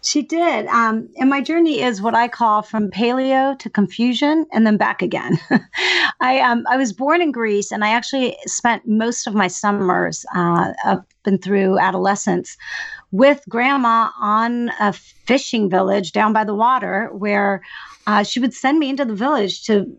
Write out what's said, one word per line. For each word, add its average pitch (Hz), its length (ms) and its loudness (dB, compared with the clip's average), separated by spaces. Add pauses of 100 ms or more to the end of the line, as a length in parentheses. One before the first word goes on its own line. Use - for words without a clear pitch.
She - 200 -2
did. 311 460 -2
Um, 226 500 0
and 262 140 2
my 277 100 0
journey 320 400 2
is 233 180 0
what 220 140 0
I 233 140 4
call 214 340 2
from 214 300 -4
paleo 262 680 0
to 214 140 -10
confusion 247 840 0
and 226 120 4
then 208 120 4
back - 240 0
again. - 380 -2 (380)
<laughs> - 440 0
I, 262 200 2
um, 240 280 2
I 254 80 2
was 254 160 -2
born 302 300 2
in 302 80 0
Greece, 214 400 -2
and 214 120 -2
I 214 60 0
actually 240 560 -2
spent - 420 -2
most 220 380 0
of 220 80 -6
my 196 140 2
summers, 180 760 0 (120)
uh, 175 380 0 (120)
up 190 200 0 (200)
and 190 160 0
through 190 380 0
adolescence 185 760 -2 (560)
with 277 380 4
grandma 233 720 2
on 233 500 0 (100)
a 202 140 2
fishing - 760 -2
village 190 400 0
down 214 220 2
by 220 100 2
the 208 120 -4
water 220 560 0
where, 202 520 -2 (420)
uh, 208 180 2
she 208 160 -4
would 233 140 0
send 285 240 0
me 285 120 0
into 277 160 -2
the 220 100 -4
village 240 500 -2
to 202 320 0